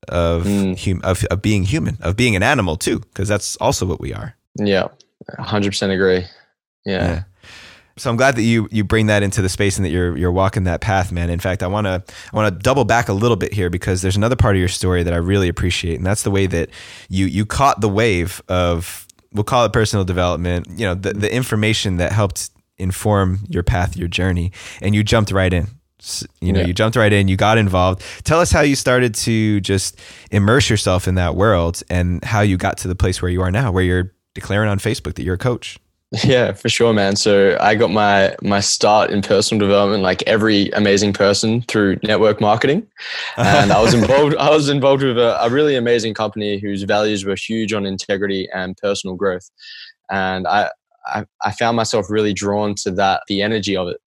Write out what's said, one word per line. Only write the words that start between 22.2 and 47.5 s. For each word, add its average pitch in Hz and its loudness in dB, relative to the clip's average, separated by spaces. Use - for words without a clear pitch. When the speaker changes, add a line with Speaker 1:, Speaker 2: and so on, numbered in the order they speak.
Speaker 1:
inform 95 0
your 87 -2
path, - 0
your 90 -4
journey, 90 -2
and 104 0
you 107 2
jumped 107 2
right 95 2
in. 87 0
S-, - -10
you 90 0
know, 98 2
Speaker 2:
Yeah. 87 0
Speaker 1:
you 87 -2
jumped 110 0
right 107 4
in, 101 4
you 92 2
got 104 4
involved. 92 2
Tell 160 2
us 170 2
how 165 4
you 147 4
started 123 2
to 110 0
just 95 -2
immerse 104 4
yourself 95 0
in 92 0
that 87 0
world 87 2
and 90 -2
how 107 0
you 101 2
got 95 -2
to - -6
the 90 -2
place 92 -2
where 90 -2
you 90 0
are 90 0
now, 113 0
where 92 2
you're 90 0
declaring 104 -2
on 98 -2
Facebook - -6
that - -8
you're 92 -2
a - -6
coach. - -4
Speaker 2:
Yeah, 123 4
for 113 -4
sure, 117 2
man. 101 2
So 98 4
I 104 4
got 107 2
my, 101 2
my 101 0
start 104 2
in 101 -2
personal 107 2
development, 101 2
like 92 0
every 104 2
amazing 101 2
person, 110 2
through 101 2
network 104 2
marketing. 131 2
And 104 4
I 98 4
was 117 4
Speaker 1:
<laughs> 120 4
Speaker 2:
involved, 143 4
I 143 2
was 147 4
involved 139 2
with 127 0
a, 117 2
a 117 2
really 143 2
amazing 117 0
company 104 -4
whose 101 -6
values 104 0
were 98 -2
huge 110 -4